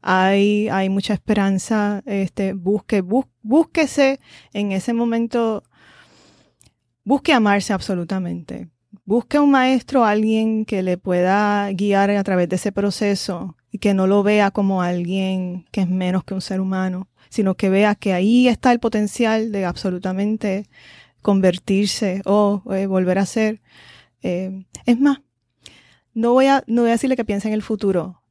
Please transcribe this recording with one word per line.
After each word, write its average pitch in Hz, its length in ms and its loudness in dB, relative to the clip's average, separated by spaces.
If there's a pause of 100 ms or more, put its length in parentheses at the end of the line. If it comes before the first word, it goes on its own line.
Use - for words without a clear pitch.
Hay, 202 680 2
hay 190 200 -2
mucha 196 240 -2
esperanza. 202 920 -2
Este, 196 480 -4
busque, 196 480 -2
bus-, 202 260 -2 (140)
búsquese 277 800 2 (340)
en 202 180 -2
ese 190 220 -2
momento, 233 680 -2 (1400)
busque 285 300 0
amarse 208 400 2
absolutamente. 175 960 -6 (360)
Busque 240 340 0
un 285 120 4
maestro, 262 540 2
alguien 220 600 0
que 190 180 -4
le 180 140 -2
pueda 202 760 0
guiar 196 380 2
a 202 120 0
través 180 240 0
de - 100 -2
ese 202 140 -2
proceso 196 840 -2 (140)
y 196 80 -10
que 202 140 2
no 190 140 2
lo 202 160 4
vea 208 280 2
como 190 320 0
alguien 180 880 -4
que 196 100 -2
es 180 80 0
menos 185 340 0
que - 120 -10
un 196 60 -6
ser 190 200 -4
humano, 185 460 -4 (220)
sino 190 260 0
que 196 140 0
vea 202 260 2
que 196 180 -2
ahí 226 340 4
está 247 240 2
el 240 80 2
potencial 220 720 0
de 196 140 -2
absolutamente 190 1000 -4 (560)
convertirse 196 1040 0
o, 202 380 2 (100)
eh, 196 140 -2
volver 185 320 0
a 196 60 2
ser. 220 360 -2 (600)
Eh, 185 420 -6 (220)
es 240 140 2
más, 277 180 2 (960)
no 233 200 0
voy 262 120 6
a, 269 220 2
no 233 160 2
voy 233 60 2
a 233 40 2
decirle 254 240 0
que 240 80 -4
piense 202 240 -4
en 214 40 -2
el 214 80 -2
futuro. 190 680 -4